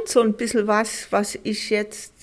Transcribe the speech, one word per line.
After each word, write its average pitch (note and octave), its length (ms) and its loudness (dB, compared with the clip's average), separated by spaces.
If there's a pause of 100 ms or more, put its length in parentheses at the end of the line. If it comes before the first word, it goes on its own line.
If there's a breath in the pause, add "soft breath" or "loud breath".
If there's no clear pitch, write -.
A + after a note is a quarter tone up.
so A#3+ 160 4
ein A3 100 4
bisschen A3+ 340 0
was, A3 440 0
was G#3 340 0
ich - 260 -4
jetzt, G#3 420 -4 (100)